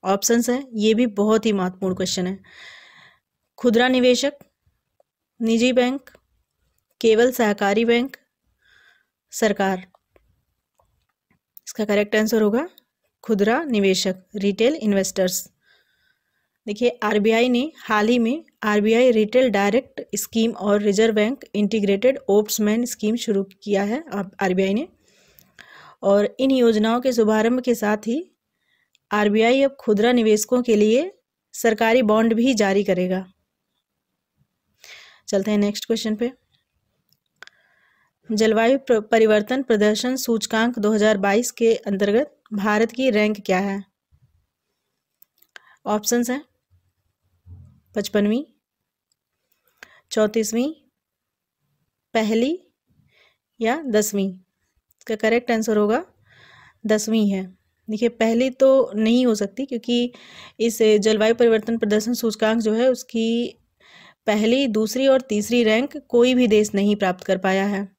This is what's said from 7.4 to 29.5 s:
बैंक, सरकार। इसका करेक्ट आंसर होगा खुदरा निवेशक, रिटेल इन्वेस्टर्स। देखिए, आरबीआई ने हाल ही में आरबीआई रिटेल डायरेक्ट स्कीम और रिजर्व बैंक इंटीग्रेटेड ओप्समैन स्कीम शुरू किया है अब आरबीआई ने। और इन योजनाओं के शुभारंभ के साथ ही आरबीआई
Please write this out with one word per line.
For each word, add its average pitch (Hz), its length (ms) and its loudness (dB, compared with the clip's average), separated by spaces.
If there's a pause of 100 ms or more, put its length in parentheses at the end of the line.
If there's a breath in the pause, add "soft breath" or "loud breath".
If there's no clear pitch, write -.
बैंक, 233 320 0 (1120 soft breath)
सरकार। 196 560 -2 (1800)
इसका - 180 -6
करेक्ट 208 320 0
आंसर 220 260 2
होगा 233 260 0 (540)
खुदरा 226 420 0
निवेशक, 196 520 0 (200)
रिटेल 202 380 0
इन्वेस्टर्स। 196 760 -2 (1160)
देखिए, 226 360 -2
आरबीआई 220 460 2
ने 254 280 0
हाल 208 320 -2
ही 247 100 2
में 240 260 -2 (180)
आरबीआई 220 480 2
रिटेल 226 400 2
डायरेक्ट 202 520 -2 (120)
स्कीम 226 380 -2
और 202 300 -2
रिजर्व 214 320 2
बैंक 214 300 -2 (100)
इंटीग्रेटेड 208 640 0 (100)
ओप्समैन 214 560 0
स्कीम 220 320 -4
शुरू 202 260 -2 (200)
किया 196 200 -2
है 233 300 -4
अब 196 300 -8
आरबीआई 190 320 0
ने। 285 140 -4 (1120 loud breath)
और 202 380 2
इन 269 100 2
योजनाओं 233 500 2
के 262 120 -2
शुभारंभ 226 480 2
के 247 140 0
साथ 214 220 -2
ही 233 400 -8 (760)
आरबीआई 220 500 2